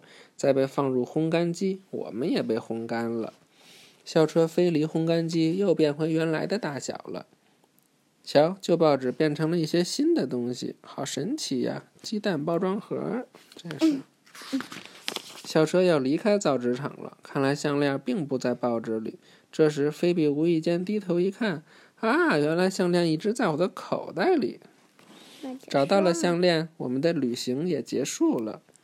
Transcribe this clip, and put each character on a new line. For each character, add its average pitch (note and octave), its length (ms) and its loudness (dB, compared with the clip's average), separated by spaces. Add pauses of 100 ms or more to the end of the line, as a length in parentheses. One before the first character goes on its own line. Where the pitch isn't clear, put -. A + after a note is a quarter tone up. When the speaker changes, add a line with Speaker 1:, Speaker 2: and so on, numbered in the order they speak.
(380)
Speaker 1:
再 C#3 160 2
被 C3+ 140 2
放 C#3 200 0
入 B2+ 160 0
烘 D#3+ 240 -2
干 E3+ 240 0
机， F#3+ 380 -4
我 - 220 -8
们 C3 180 -4
也 A3+ 140 0
被 A2+ 140 -2
烘 A2+ 280 -8
干 A#2 260 -4
了。 A#2 220 -6 (720)
校 D#3+ 200 2
车 E3 220 2
飞 F3+ 240 2
离 D3+ 140 2
烘 E3 200 -2
干 E3 220 2
机， E3 300 2
又 F#3+ 180 2
变 D3+ 180 4
回 D#3 160 -2
原 D#3+ 200 0
来 D3+ 180 -2
的 G3 100 -2
大 D3 220 -6
小 - 260 -10
了。 - 200 -12 (960)
瞧， D#3 380 4
旧 E3+ 160 2
报 D#3 180 6
纸 C3 160 0
变 D3+ 220 2
成 D#3 160 0
了 F3 80 0
一 D#3+ 80 0
些 E3+ 180 2
新 D4+ 300 0
的 D4 120 2
东 B2 280 -2
西， - 280 -10
好 - 220 -12
神 E3 320 -4
奇 C3 260 -4
呀！ A#2+ 220 -4 (180)
鸡 - 180 -6
蛋 F3 240 -2
包 E3+ 140 0
装 F#3+ 220 -2
盒， E3+ 460 -6 (300)
这 - 140 -16 (100)
是。 D4+ 200 2 (1500)
校 D#3 200 2
车 F3+ 160 2
要 F3 160 4
离 C3+ 180 0
开 G#3 220 2
造 D3+ 200 2
纸 B2 180 0
厂 C#3 260 -8
了， - 220 -14
看 - 180 -4
来 C3+ 120 4
项 C#3+ 260 -2
链 C#3 200 0
并 G3 260 -4
不 C3+ 120 -2
在 B2 160 -2
报 A#2+ 260 0
纸 A2 200 -4
里。 - 180 -10 (340)
这 D#3 180 4
时， D3+ 220 0
菲 F3 220 0
比 D#3+ 140 2
无 D3 180 0
意 E3+ 160 2
间 F3 240 0
低 G#3 140 -2
头 F3+ 200 -2
一 F#3+ 120 0
看， G3 320 -4 (360)
啊， C4 380 2
原 D3 180 2
来 F#3 140 4
项 F#3 220 0
链 F3 200 4
一 D#3 60 2
直 G3+ 160 0
在 A#3+ 160 0
我 D3 80 0
的 F3+ 100 2
口 - 480 -6
袋 F4 200 2
里。 A#3 240 -2 (800)
Speaker 2:
那 C4 140 -10
就 C4 120 -16
Speaker 1:
找 C#3 160 2
到 - 160 4
了 F3+ 140 4
项 E3+ 260 0
链， F3 200 4
Speaker 2:
说 D#3+ 60 0
嘛。 D#3+ 120 -10
Speaker 1:
我 - 100 -6
们 B2+ 140 -2
的 E3+ 120 4
旅 C3+ 200 -2
行 C3 340 -4
也 C#3+ 140 -2
结 B2 240 -4
束 D4+ 340 0
了。 G#2+ 220 -8 (220)